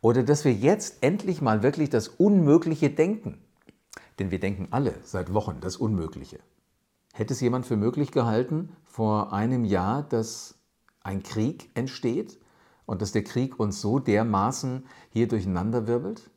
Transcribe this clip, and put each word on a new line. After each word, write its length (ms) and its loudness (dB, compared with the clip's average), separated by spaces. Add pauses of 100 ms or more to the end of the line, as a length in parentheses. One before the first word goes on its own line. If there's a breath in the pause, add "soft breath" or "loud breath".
Oder 200 6
dass 240 2
wir 80 6
jetzt 480 0
endlich 400 0
mal 220 2
wirklich 260 2
das 180 0
Unmögliche 840 4
denken. 480 0 (800 loud breath)
Denn 100 -2
wir 100 -2
denken 300 -4
alle 320 0
seit 320 -6
Wochen 260 -2
das 160 -6
Unmögliche. 640 -4 (760)
Hätte 200 -4
es 80 -6
jemand 240 0
für 120 -2
möglich 340 0
gehalten 580 0 (140 loud breath)
vor 500 -2
einem 320 0
Jahr, 380 0
dass 560 -6 (420)
ein 220 -8
Krieg 500 -4
entsteht 680 -4 (460 soft breath)
und 160 -4
dass 100 -4
der 120 0
Krieg 360 -4
uns 220 -2
so 160 0
dermaßen 880 0 (240 loud breath)
hier 180 2
durcheinander 600 -2
wirbelt? 500 -4